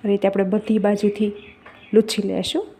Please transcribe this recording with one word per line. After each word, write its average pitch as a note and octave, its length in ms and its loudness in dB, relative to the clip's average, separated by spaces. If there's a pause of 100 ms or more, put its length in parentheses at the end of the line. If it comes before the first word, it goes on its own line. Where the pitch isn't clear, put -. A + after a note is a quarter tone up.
આ G#3+ 60 -2
રીતે G3 180 2
આપણે G3 160 0 (100)
બધી G#3+ 320 0
બાજુથી G#3 460 0 (640)
લૂછી G#3+ 340 2
લેશું. F#3+ 360 -4 (160)